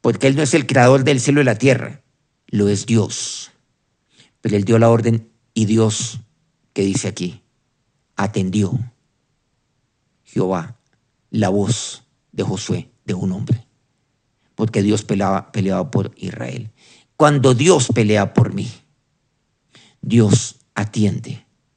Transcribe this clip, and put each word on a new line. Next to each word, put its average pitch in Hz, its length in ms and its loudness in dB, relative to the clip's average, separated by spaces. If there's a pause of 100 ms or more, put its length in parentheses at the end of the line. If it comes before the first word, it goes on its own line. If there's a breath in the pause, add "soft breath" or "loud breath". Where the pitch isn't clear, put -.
porque 120 280 0
él 135 80 2
no 156 60 0
es 143 120 0
el 147 120 2
creador 131 380 4
del 135 160 2
cielo 143 200 2
y 143 40 2
la 113 120 2
tierra, 127 460 -2 (440)
lo 101 220 0
es 101 180 -2
Dios. - 640 -4 (880 soft breath)
Pero 104 160 -2
él 101 80 2
dio 113 140 4
la 117 100 6
orden 113 420 2 (220)
y 110 140 0
Dios, 110 540 0 (520)
¿qué 101 100 -4
dice 98 260 -2
aquí? 90 340 -10 (760)
Atendió 98 600 -2 (1500)
Jehová 92 540 -4 (520)
la 107 180 0
voz 101 560 -4 (280)
de 101 120 -6
Josué, 95 460 -6 (140)
de 95 100 -6
un 92 180 -4
hombre, 110 340 -4 (880)
porque 110 280 -2
Dios 104 200 0
peleaba, 98 500 -2
peleaba 92 380 -4
por - 260 -2
Israel. 120 540 -10 (460 soft breath)
Cuando 139 380 4
Dios 147 340 2
pelea 107 440 0
por - 220 0
mí, 107 160 -8 (1300 soft breath)
Dios 110 600 2 (140)
atiende 104 720 -4 (300)